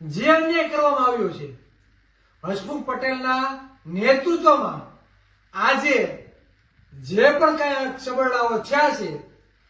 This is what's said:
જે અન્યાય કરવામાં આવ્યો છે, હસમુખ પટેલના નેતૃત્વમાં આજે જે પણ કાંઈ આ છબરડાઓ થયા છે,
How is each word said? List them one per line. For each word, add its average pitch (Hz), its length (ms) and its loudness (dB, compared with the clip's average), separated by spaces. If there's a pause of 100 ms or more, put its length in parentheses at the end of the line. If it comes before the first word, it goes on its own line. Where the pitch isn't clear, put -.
જે 175 280 -2
અન્યાય 320 380 2
કરવામાં 285 380 2
આવ્યો 233 220 0
છે, 147 280 -12 (880)
હસમુખ 202 420 -8
પટેલના 262 840 -4 (180)
નેતૃત્વમાં 254 920 2 (800)
આજે 247 680 0 (720)
જે 196 300 4
પણ 302 260 2
કાંઈ 285 180 -2
આ 269 320 -6
છબરડાઓ 247 520 0
થયા 294 320 2
છે, 170 280 -6 (520)